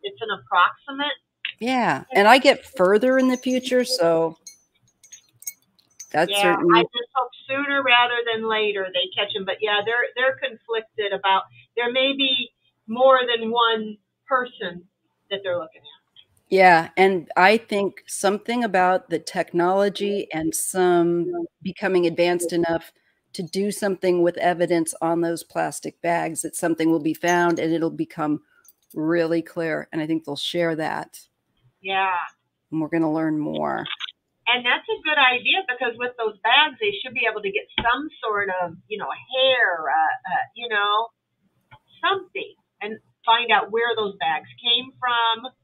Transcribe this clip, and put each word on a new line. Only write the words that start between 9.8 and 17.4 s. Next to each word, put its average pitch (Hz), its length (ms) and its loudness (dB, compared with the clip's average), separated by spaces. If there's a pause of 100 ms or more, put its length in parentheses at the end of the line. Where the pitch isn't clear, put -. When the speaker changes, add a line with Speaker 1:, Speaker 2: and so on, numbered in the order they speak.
Speaker 1:
they're, 240 200 0 (100)
they're 262 220 0
conflicted 220 760 -6
about, 190 320 0 (320)
there 240 160 -2
may 262 220 0
be 262 400 -2 (340)
more 254 400 6
than 226 240 -2
one 226 460 0 (280)
person 214 640 -6 (420)
that 196 140 -6
they're 175 160 -4
looking - 220 -14
at. - 60 -20 (600)
Speaker 2:
Yeah, 180 460 6
and 185 400 4
I 196 220 6